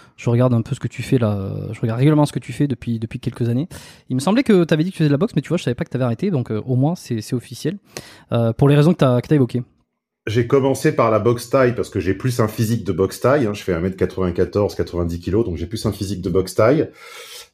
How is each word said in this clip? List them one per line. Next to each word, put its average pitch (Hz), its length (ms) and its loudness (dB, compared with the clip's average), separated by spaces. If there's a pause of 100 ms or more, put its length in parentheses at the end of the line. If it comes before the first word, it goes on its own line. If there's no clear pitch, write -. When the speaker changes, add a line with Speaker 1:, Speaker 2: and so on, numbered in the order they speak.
(160)
Speaker 1:
je - 140 -4
regarde 123 240 4
un 117 80 4
peu 127 140 -4
ce - 40 -12
que - 80 -6
tu - 140 -8
fais 131 160 0
là, 101 360 0 (200)
je - 80 -10
regarde 113 160 -2
régulièrement 147 300 4
ce - 60 -12
que 139 60 -6
tu 120 140 -12
fais 143 140 -2
depuis, 117 320 -4
depuis 117 200 -8
quelques 117 300 -4
années. 127 180 -2 (420)
Il 127 60 -2
me 127 60 0
semblait 220 220 2
que 185 200 6
t'avais 156 200 2
dit 185 80 -2
que - 40 -20
tu - 40 -12
faisais 151 100 4
de 143 40 4
la 139 40 2
boxe, 165 180 -2
mais 156 60 0
tu - 80 -18
vois, 165 80 -2
je - 60 -6
savais 120 120 -2
pas - 100 -6
que - 40 -16
t'avais 127 160 -2
arrêté, 120 240 -2
donc, 139 220 -2
euh, 107 140 -2
au 131 100 -2
moins, 143 200 2
c'est, 117 240 -6
c'est - 160 -6
officiel. 147 440 -8 (520)
Euh, 117 220 2
pour 143 160 4
les 143 60 6
raisons 147 180 6
que - 60 -2
t'as, 123 220 4
que - 60 -16
t'as 156 80 4
évoquées. 123 280 2 (640)
Speaker 2:
J'ai 117 220 0
commencé 135 480 2
par 113 160 4
la 110 80 4
boxe 120 300 0
thaï 127 260 2
parce - 140 -4
que 101 100 -4
j'ai 87 140 0
plus 123 260 -2
un 110 80 4
physique 113 380 -2
de 95 80 -2
boxe 95 260 0
thaï, 131 260 2
hein, 101 80 -2
je 101 80 -10
fais 92 120 -4
un 82 80 -2
mètre 92 160 -4
quatre-vingt-quatorze, 92 760 0
quatre-vingt-dix 85 460 -4
kilos, 95 240 -2
donc 87 140 -4
j'ai 82 100 -6
plus 104 180 -8
un 110 60 0
physique 95 300 -6
de 90 80 -4
boxe 92 260 -2
thaï, 120 340 4 (640)